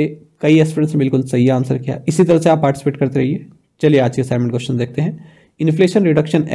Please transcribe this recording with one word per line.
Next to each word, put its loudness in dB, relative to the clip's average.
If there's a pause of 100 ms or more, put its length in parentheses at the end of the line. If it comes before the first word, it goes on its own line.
(420)
कई 4
एस्पिरेंट्स 0
ने 0
बिल्कुल 0
सही 2
आंसर -2
किया। -8 (100)
इसी 4
तरह 6
से 2
आप 2
पार्टिसिपेट -2
करते -2
रहिए। -2 (340)
चलिए 4
आज 0
के -2
असाइनमेंट -2
क्वेश्चन -4
देखते -4
हैं। -6 (340)
Inflation 0
Reduction 0